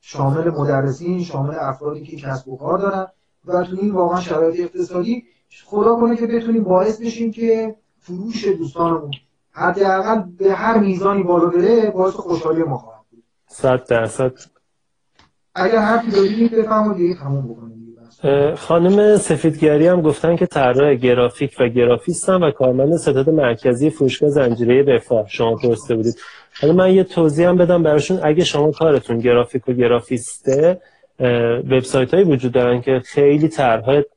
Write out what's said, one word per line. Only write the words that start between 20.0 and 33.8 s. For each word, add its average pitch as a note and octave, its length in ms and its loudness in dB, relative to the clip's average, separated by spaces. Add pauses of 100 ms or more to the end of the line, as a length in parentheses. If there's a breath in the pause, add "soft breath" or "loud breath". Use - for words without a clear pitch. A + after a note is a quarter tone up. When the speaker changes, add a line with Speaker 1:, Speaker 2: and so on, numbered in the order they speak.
Speaker 2:
گفتن D#3 340 0
که F3+ 100 0
طراح C#3 480 2
گرافیک B2 680 0
و B2 80 2
گرافیستن B2 760 0
و D3+ 80 2
کارمند C3 460 0
ستاد C3+ 320 0
مرکزی C3 600 0
فروشگاه C#3+ 400 0
زنجیرهٔ B2+ 680 2
رفاه. A2+ 340 -2
شما A2+ 260 -2
پرسیده A#2 400 -2
بودید. A2 200 -2 (460 loud breath)
حالا D3+ 120 4
من F#3 200 4
یه F#3+ 100 4
توضیح E3 440 0
هم F3+ 100 2
بدم F3 260 4
براشون. D3+ 400 0
اگه D#3 200 2
شما D3+ 280 0
کارتون C#3 480 0
گرافیک A#2+ 480 0
و B2+ 60 -2
گرافیسته، B2 1080 0 (380 soft breath)
اه، B2+ 100 0 (280)
وبسایت‌هایی C3 680 0
وجود C3 260 0
دارن B2 300 0
که C3 240 0
خیلی D3 420 2
طرح‌های C3 560 0 (140)